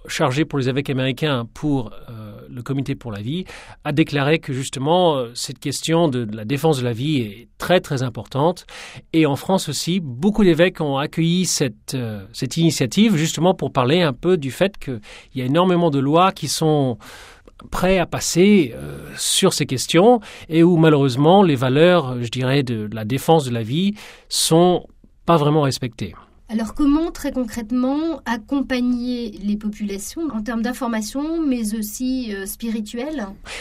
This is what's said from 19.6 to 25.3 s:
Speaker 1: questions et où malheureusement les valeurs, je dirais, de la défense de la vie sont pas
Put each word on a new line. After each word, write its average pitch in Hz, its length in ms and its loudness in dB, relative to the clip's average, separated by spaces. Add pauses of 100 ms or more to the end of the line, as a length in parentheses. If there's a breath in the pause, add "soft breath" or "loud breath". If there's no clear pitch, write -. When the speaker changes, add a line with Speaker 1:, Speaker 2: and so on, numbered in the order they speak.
Speaker 1:
questions 180 540 4 (280 loud breath)
et 165 140 4
où 175 160 6
malheureusement 151 640 6
les 160 140 4
valeurs, 131 680 2
je 120 60 -4
dirais, 127 340 0
de 110 300 -4
la 110 120 -8
défense 135 400 2
de 127 60 -4
la 117 120 -2
vie 170 320 -2 (360 loud breath)
sont 175 560 4 (400)
pas 170 100 6